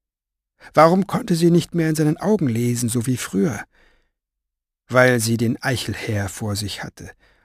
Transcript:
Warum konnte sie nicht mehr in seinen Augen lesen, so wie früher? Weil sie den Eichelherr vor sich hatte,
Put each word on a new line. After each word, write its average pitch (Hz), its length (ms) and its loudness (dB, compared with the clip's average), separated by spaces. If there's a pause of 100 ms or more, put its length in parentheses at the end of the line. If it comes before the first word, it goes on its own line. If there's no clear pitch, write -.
(720)
Warum 165 320 2
konnte - 300 -4
sie 165 160 2
nicht 175 240 0
mehr 160 140 -2
in 156 60 -2
seinen 151 220 -2
Augen 190 300 -2
lesen, 120 420 -2
so 117 160 -2
wie 127 120 0
früher? 180 480 -2 (1200)
Weil 127 320 6
sie 113 180 2
den 117 240 2
Eichelherr 110 680 -2
vor 104 280 -4
sich 101 280 -4
hatte, - 280 -12 (340)